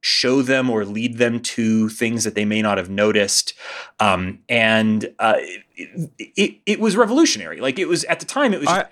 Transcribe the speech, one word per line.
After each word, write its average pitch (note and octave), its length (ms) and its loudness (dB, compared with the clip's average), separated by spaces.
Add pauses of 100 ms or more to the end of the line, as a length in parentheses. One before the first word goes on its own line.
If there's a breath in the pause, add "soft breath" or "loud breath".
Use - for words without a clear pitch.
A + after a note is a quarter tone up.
show C3 380 2
them C3 300 0
or A2 120 0
lead A2+ 360 -4
them A#2+ 200 2
to A2 500 0
things A2+ 340 -2
that G#2+ 100 -2
they G#2 120 0
may G#2+ 180 0
not G2+ 160 2
have F2+ 100 -6
noticed. G#2 640 0 (460 loud breath)
Um, F#2 400 0 (100)
and, A2 680 2
uh, A2 160 4 (400)
it, F2+ 360 -10 (240)
it, - 300 0
it G#3 140 -2
was G#3 180 2
revolutionary. G3 640 2
Like, C3 160 -2
it F#3 100 -2
was, E3 180 0
at E3+ 140 -4
the - 60 -14
time, C4 300 0
it D#3+ 40 -6
was C#3+ 100 -2
just F3+ 220 0